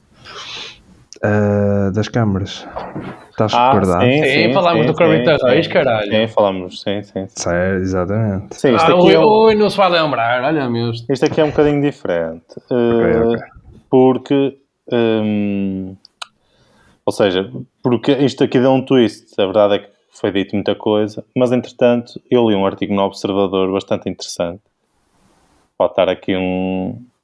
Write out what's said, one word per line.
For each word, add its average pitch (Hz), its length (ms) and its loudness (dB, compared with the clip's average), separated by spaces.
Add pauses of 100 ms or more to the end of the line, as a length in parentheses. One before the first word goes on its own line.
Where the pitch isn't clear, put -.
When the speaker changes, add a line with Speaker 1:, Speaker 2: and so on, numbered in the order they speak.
(1200)
Speaker 1:
eh, 101 680 0
das 104 160 -2
câmaras. 101 580 -2 (640)
Estás 107 240 -2
Speaker 2:
Ah, 123 180 4
Speaker 1:
recordado? 95 320 2
Speaker 2:
sim, 139 180 2
Speaker 3:
Sim, - 20 2 (240)
Speaker 2:
sim, - 40 0
Speaker 3:
falámos 175 300 2
Speaker 2:
sim, 120 100 0
Speaker 3:
do - 20 -4
Corbin 160 240 2
Speaker 2:
sim, - 60 -2
Speaker 3:
Tarrés, 147 420 2
Speaker 2:
sim. - 60 -8
Speaker 3:
caralho. 113 380 0
Speaker 2:
Sim, 110 180 2
falámos, 95 540 -2
sim, 101 200 -4
sim, 98 240 -10
sim. - 160 -12
Speaker 1:
Sério, 92 380 0
exatamente. 92 760 -2
Speaker 2:
Sim, 131 180 2
isto 165 180 4
Speaker 3:
Ah, - 40 4
Speaker 2:
aqui 180 100 6
Speaker 3:
ui, 165 80 6
Speaker 2:
é 165 40 6
um, - 60 4 (200)
Speaker 3:
ui, 220 100 6
não 208 160 2
se - 60 -6
vai 190 140 2
lembrar, 127 540 0
olha, 147 240 -2
meu. 117 220 -2
Speaker 2:
isto 120 340 -4
aqui 156 160 0
é 156 40 4
um 147 60 0
bocadinho 147 300 2
diferente, 85 640 -4 (260)
Speaker 1:
Ok, 131 60 0
Speaker 2:
eh, 117 480 2
Speaker 1:
ok. 117 160 0 (480)
Speaker 2:
porque, 131 680 2 (340)
hum, 104 1040 -2 (1120)
ou 101 60 -2
seja, 98 380 0 (320)
porque 123 300 0
isto 135 320 0
aqui 127 140 2
deu 131 140 4
um 131 120 2
twist, 123 560 0
a 101 40 0
verdade 101 320 2
é - 40 2
que - 80 -20 (240)
foi - 200 -4
dito 98 220 -4
muita 101 200 -2
coisa, 107 500 -2 (100)
mas 127 160 0
entretanto 120 720 -2 (100)
eu 120 180 2
li 104 60 2
um 98 120 0
artigo 95 280 -4
no 98 80 0
Observador 95 720 -2
bastante 98 380 -4
interessante, 87 500 -10 (1160)
pode 90 140 0
estar 92 180 0
aqui 92 260 -4
um, 92 640 -4 (240)